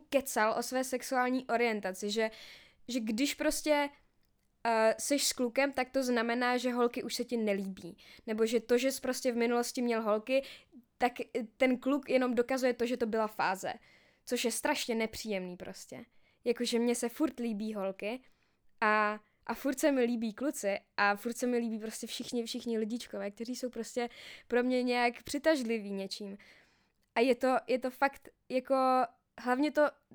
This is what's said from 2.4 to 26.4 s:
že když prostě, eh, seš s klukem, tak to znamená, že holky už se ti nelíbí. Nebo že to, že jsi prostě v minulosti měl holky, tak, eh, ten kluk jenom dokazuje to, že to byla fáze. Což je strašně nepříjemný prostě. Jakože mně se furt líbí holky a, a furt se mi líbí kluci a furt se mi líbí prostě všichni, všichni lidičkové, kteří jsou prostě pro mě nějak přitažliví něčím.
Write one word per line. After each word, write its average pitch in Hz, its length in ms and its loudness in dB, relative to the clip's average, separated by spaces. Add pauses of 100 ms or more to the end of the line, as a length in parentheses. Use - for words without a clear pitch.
že 240 120 -2
když 226 340 0
prostě, 294 540 2 (800)
eh, 220 320 4
seš - 280 2
s - 60 2
klukem, 262 400 0
tak 254 180 -2
to 269 120 0
znamená, 247 540 2
že 247 160 0
holky 240 300 2
už - 120 -6
se 240 100 -2
ti 247 120 -2
nelíbí. 196 600 -2 (300)
Nebo 220 200 2
že 226 140 2
to, 240 180 4
že 262 140 2
jsi - 80 -8
prostě 254 320 -2
v 226 40 -4
minulosti 240 460 2
měl 226 200 0
holky, 220 400 2 (560)
tak, 247 220 0
eh, - 40 -8 (320)
ten 254 220 2
kluk 277 300 0
jenom 254 260 2
dokazuje 247 400 0
to, 240 120 -2
že 247 100 -2
to 233 100 -2
byla 220 200 0
fáze. - 460 -2 (520)
Což 247 200 -2
je 226 80 0
strašně - 420 -2
nepříjemný 202 640 -4
prostě. - 480 -14 (400)
Jakože 233 340 0
mně 240 160 2
se 240 140 -2
furt 269 320 -2
líbí 220 340 -4
holky 202 460 -6 (600)
a, 214 400 2 (260)
a 226 80 -6
furt 269 240 -4
se 302 140 4
mi 254 120 2
líbí 233 280 0
kluci 208 460 -2 (180)
a 202 200 4
furt 233 200 -6
se 254 100 -2
mi 247 120 2
líbí 226 200 -2
prostě 220 280 -10
všichni, 240 380 -4
všichni 233 340 -4
lidičkové, 208 520 -4
kteří 233 260 -8
jsou 247 140 -6
prostě 233 380 -6 (400)
pro 247 140 4
mě 254 200 2
nějak 240 400 2
přitažliví 233 680 0
něčím. 196 480 -8 (760)